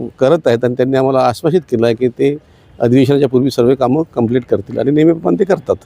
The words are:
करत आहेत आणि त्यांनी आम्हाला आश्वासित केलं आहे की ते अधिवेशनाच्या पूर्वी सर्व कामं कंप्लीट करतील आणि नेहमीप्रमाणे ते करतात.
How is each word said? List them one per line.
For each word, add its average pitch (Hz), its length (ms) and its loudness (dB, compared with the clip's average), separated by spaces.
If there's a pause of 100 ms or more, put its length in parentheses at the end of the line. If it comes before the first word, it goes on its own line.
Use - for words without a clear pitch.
(180)
करत 143 280 2
आहेत 117 180 0
आणि 123 100 -2
त्यांनी 127 220 0
आम्हाला 131 220 0
आश्वासित 143 420 0
केलं 117 260 -2
आहे 117 80 2
की 123 140 -2
ते 139 280 -2 (440)
अधिवेशनाच्या 135 480 2
पूर्वी 127 220 0
सर्व 123 240 2
कामं 131 280 0 (120)
कंप्लीट 120 300 -2
करतील 110 340 -4
आणि 120 120 -2
नेहमीप्रमाणे 165 480 0
ते 202 60 0
करतात. 175 300 -2 (120)